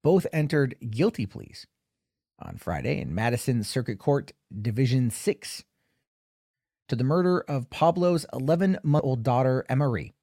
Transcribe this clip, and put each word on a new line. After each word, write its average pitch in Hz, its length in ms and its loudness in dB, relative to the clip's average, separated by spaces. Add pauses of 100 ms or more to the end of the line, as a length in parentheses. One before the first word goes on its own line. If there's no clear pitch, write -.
both 175 280 4
entered 147 440 0 (160)
guilty 127 340 0
pleas - 400 -16 (720)
on - 200 -14
Friday 87 420 -4
in 71 160 -6
Madison 117 480 0
Circuit 117 340 -4
Court - 340 -2 (300)
Division 120 480 0
Six - 540 -6 (1200)
to - 80 0
the 120 80 -2
murder 180 360 2
of 135 300 -6
Pablo's 175 640 2
eleven-month-old 147 920 2
daughter, 127 460 2
Emery. 123 540 0